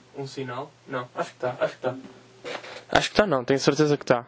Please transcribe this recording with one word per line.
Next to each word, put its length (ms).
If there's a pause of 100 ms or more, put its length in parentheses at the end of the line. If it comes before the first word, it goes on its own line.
(180)
um 100
sinal. 440 (160)
Não, 280
acho 160
que 80
tá, 200
acho 160
que 60
tá. 140 (960)
Acho 200
que 60
tá 100
não, 180
tenho 160
certeza 380
que 80
tá. 220